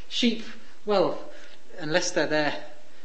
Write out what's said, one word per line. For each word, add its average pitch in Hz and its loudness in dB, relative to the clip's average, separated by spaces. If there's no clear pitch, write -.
Sheep, - 2
well, 190 4
unless 156 2
they're 151 2
there 147 0